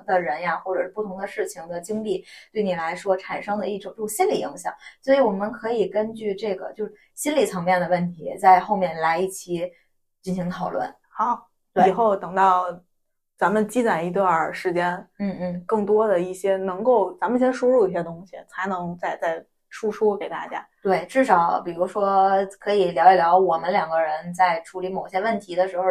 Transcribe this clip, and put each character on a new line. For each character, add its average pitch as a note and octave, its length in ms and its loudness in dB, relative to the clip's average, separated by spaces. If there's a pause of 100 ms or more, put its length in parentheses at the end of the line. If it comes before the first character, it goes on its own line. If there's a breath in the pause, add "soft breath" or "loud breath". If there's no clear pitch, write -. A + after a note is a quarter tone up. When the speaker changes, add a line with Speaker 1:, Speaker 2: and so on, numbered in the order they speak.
Speaker 1:
的 F#3+ 120 2
人 E3 220 -2
呀， E3+ 160 -2
或 F#3 180 -6
者 F3 80 -2
是 - 60 -6
不 G#3+ 140 -10
同 F#3+ 160 -10
的 G3+ 80 -8
事 G3+ 200 -6
情 E3+ 220 -14
的 F3 140 -8
经 G#3+ 200 -6
历， F#3+ 220 -4 (260 loud breath)
对 A3 120 -2
你 F#3 120 -2
来 E3 220 -6
说 F#3+ 180 -2
产 F#3 280 -6
生 G#3 160 -4
的 F#3+ 100 -4
一 G3+ 100 -6
种， F#3+ 160 -14
种 G#3+ 140 -8
心 F#4+ 180 0
理 D4+ 120 0
影 - 180 -8
响。 - 160 -8 (300 loud breath)
所 C4+ 120 4
以 C#4 60 6
我 A3+ 100 4
们 G3+ 220 -4
可 A3+ 180 -6
以 A3 160 2
根 A3 280 -2
据 G#3+ 200 -4
这 G3+ 200 -4
个， F#3+ 180 -10
就 G#3+ 140 -8
是 - 80 -16 (200 soft breath)
心 D4 220 -2
理 A3+ 80 4
层 F#3 180 -2
面 F3+ 160 2
的 F3 120 -2
问 F3 200 2
题， - 280 -10
在 F#3 200 8
后 G#3 160 0
面 F3 240 0
来 E3 200 0
一 F#3+ 100 0
期 F3 420 -6 (520 soft breath)
进 F#3 120 -6
行 F3 140 -4
讨 F3+ 220 -6
论。 - 200 -4 (200)
Speaker 2:
好， A3+ 400 -4 (240)
Speaker 1:
对。 F#3 120 6
Speaker 2:
以 F#3+ 40 6
后 G3+ 260 2
等 F#3 180 -10
到 F#3 300 4 (720)
咱 F#3 160 2
们 G#3+ 160 2
积 A#3+ 160 0
攒 E3+ 200 0
一 F3+ 60 -4
段 F#3+ 160 2
儿 E3 260 2
时 F3+ 200 -4
间， F3 220 0 (260)
Speaker 1:
嗯， G3 200 -4
嗯。 F3 240 -6
Speaker 2:
更 G#3+ 220 -2
多 G#3+ 220 2
的 F#3 100 0
一 F#3 160 -4
些 G3 220 0
能 F#3+ 260 -4
够， A3 380 4
咱 F#3 100 0
们 B3 80 0
先 B3+ 140 2
输 B3+ 160 0
入 B3 180 6
一 F3 60 -4
些 F3 100 -2
东 E3+ 240 -12
西， - 100 -20 (120)
才 F#3 180 -8
能 F3 320 -6
再， F3 200 -6
再 E3 280 -4 (220)
输 G#3+ 240 -6
出 G#3 240 2
给 - 120 -10
大 D#3 200 -10
家。 - 180 -10 (160)
Speaker 1:
对， F3+ 240 0
至 C4 180 2
少 F3+ 360 4
比 F#3 100 -6
如 E3+ 160 -2
说 G3 460 2 (260)
可 G3+ 160 -2
以 F#3 160 4
聊 F3 220 8
一 - 20 8
聊 F3 240 6
我 F3 180 4
们 E3+ 140 -4
两 F3+ 180 0
个 E3 120 0
人 D#3+ 340 -4
在 F3 280 2
处 - 180 -12
理 F3+ 80 -4
某 F#3+ 180 -6
些 F#3 140 -2
问 G#3+ 180 -2
题 F3 160 -10
的 F#3 140 2
时 F3+ 120 -4
候 F#3 100 -2